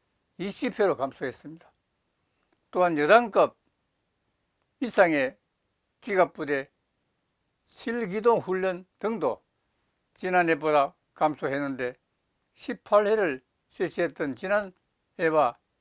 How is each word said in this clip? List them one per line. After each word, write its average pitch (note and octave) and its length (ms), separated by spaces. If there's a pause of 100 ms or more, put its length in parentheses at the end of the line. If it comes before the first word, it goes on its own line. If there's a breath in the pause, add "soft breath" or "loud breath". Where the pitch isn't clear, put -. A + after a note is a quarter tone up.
(400)
이십 G3+ 400
회로 F#3 180
감소했습니다. C3+ 760 (1000)
또한 F3 260
여단급 F#3+ 580 (1200)
이상의 D#3+ 580 (640)
기갑부대 E3+ 680 (960)
실기동 A3 720
훈련 F#3 480 (100)
등도 E3+ 460 (720)
지난해보다 D#3+ 800 (180)
감소했는데, C#3 800 (580)
십팔 G#3 540
회를 F#3+ 360 (260)
실시했던 D#3 680
지난해와 F3+ 1200 (240)